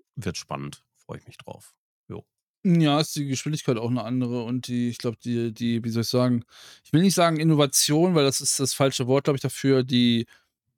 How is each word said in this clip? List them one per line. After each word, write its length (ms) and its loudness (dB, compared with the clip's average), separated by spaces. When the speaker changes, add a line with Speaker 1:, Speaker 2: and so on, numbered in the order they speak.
Speaker 1:
wird 220 -8
spannend. 480 -12
Freue 220 -18
ich 80 -20
mich 100 -20
drauf. 380 -20
Jo. 160 -14
Speaker 2:
Ja, 340 4
ist 160 -2
die 120 -6
Geschwindigkeit 500 -4
auch 120 -4
eine 140 -2
andere 400 -4
und 240 -6
die, 220 -2
ich 80 -10
glaub, 220 -6
die, 340 -4
die, 300 -4
wie 60 -6
soll 120 -2
ich 80 -4
sagen, 340 0
ich 80 -8
will 100 4
nicht 140 4
sagen 240 4
Innovation, 760 2
weil 100 4
das 160 0
ist 180 -2
das 140 -2
falsche 340 0
Wort, 180 2
glaub 120 2
ich, 40 -6
dafür. 420 2
Die, 420 2